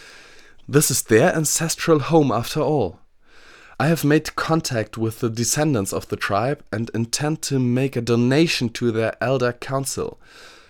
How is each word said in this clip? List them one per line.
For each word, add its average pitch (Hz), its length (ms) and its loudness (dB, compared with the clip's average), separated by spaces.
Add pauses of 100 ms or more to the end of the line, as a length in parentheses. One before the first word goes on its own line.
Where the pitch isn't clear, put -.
(720)
This 143 200 4
is 120 120 -2
their 120 320 4
ancestral 156 760 0
home 151 200 6
after 120 300 -2
all. 123 380 -2 (800)
I 147 120 2
have 160 160 0
made 151 300 2
contact 135 600 -2
with 110 240 -4
the 120 100 -2
descendants 117 640 -2
of - 160 -6
the - 80 -8
tribe 110 560 -2
and 113 200 -4
intend 143 580 -4
to 135 100 0
make 127 380 0
a 120 40 -2
donation 123 720 2
to 120 180 -2
their 110 300 -2
elder 123 300 0
council. - 680 -6 (520)